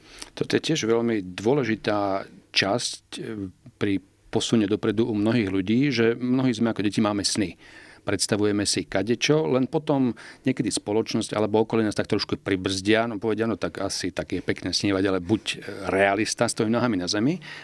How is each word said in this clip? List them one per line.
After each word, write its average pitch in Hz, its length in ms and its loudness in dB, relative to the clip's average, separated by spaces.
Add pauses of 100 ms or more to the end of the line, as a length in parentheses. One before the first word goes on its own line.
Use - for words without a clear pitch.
(340)
Toto - 240 0
je - 40 -4 (120)
tiež 110 160 0
veľmi 117 320 2 (160)
dôležitá 104 880 0 (240)
časť, - 520 0 (200)
e, 107 320 -8 (240)
pri 98 240 0 (320)
posune 110 320 2
dopredu 107 400 2
u 117 80 -2
mnohých 104 400 2
ľudí, 113 400 2
že 117 240 4
mnohí 127 320 2
sme 113 240 2
ako - 80 -4
deti 101 160 -2
máme 104 240 2
sny. 92 320 -2 (540)
Predstavujeme 104 560 2
si 95 240 -2
kadečo, 117 640 2
len 127 160 2
potom 139 480 0 (320)
niekedy 123 240 0
spoločnosť 110 640 -2
alebo 107 320 2
okolie 113 160 2
nás 104 160 -2
tak 104 80 -2
trošku - 320 -2
pribrzdia, 98 640 0
no 117 160 -6
povedia, 110 320 -2
"No 95 80 -4
tak 90 240 -6
asi 95 320 -6
tak - 160 -4
je 90 80 -2
pekné - 320 -4
snívať, 98 400 0
ale 95 80 0
buď, 95 240 0
e, - 120 -6 (360)
realista, 98 560 2
stoj 110 240 -2
nohami 120 240 0
na 90 160 -2
zemi." 120 240 0 (280)